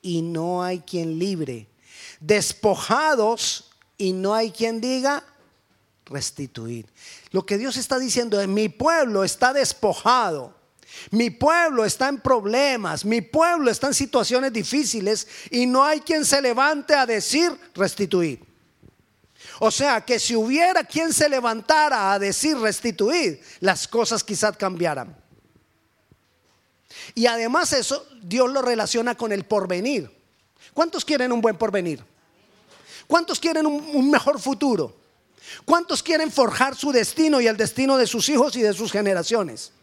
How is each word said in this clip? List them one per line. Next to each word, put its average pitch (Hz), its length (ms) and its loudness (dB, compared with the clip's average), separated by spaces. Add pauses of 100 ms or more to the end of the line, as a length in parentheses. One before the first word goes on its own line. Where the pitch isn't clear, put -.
y 170 200 -4
no 170 400 -4
hay 180 180 -4
quien 165 380 -6
libre. 156 480 -6 (540)
Despojados 220 1500 0 (260)
y 190 140 -2
no 190 240 0
hay 226 160 -2
quien 226 280 -2
diga 262 440 -2 (800)
restituir. 120 800 -10 (460)
Lo 190 120 -2
que 202 140 -2
Dios 254 180 -4
está 262 220 -2
diciendo 233 420 0
es, 202 60 -2
mi 208 220 0
pueblo 254 560 2
está 247 280 2
despojado, 214 1000 0 (560)
mi 226 200 2
pueblo 311 540 2
está 262 240 0
en 277 120 -4
problemas, 226 840 0
mi 220 160 0
pueblo 320 480 2
está 262 200 0
en 285 60 0
situaciones 254 580 0
difíciles 220 760 -2 (240)
y 247 160 2
no 254 180 4
hay 302 160 2
quien 311 240 -2
se 277 160 2
levante 277 540 2
a 277 100 8
decir 247 460 0 (240)
restituir. 175 720 -2 (1120)
O 220 140 2
sea, 262 320 0
que 240 160 0
si - 160 -2
hubiera 302 480 2
quien 320 280 -2
se 302 160 2
levantara 240 840 2
a 202 80 2
decir 254 380 -2
restituir, 220 840 -2 (160)
las 185 300 2
cosas 226 340 -2
quizás 208 340 -2
cambiaran. 170 600 -4 (2000)
Y 233 120 0
además 233 460 0
eso, 277 340 -2 (160)
Dios 240 280 0
lo 269 120 -2
relaciona 233 540 -2
con 226 140 -6
el 196 140 -4
porvenir. 190 680 -2 (600)
¿Cuántos 330 320 -2
quieren 254 260 0
un 240 100 -2
buen 214 160 0
porvenir? 175 460 -2 (1040)
¿Cuántos 330 320 2
quieren 311 280 0
un, 294 260 -4
un 285 180 4
mejor 285 300 2
futuro? 247 560 -2 (680)
¿Cuántos 349 380 0
quieren 311 300 0
forjar 262 420 2
su 277 160 -4
destino 277 500 2
y 233 60 4
el 220 100 2
destino 262 400 2
de 247 100 4
sus - 220 -2
hijos 277 280 2
y 247 60 0
de 214 100 2
sus 190 180 -4
generaciones? 196 840 -2 (100)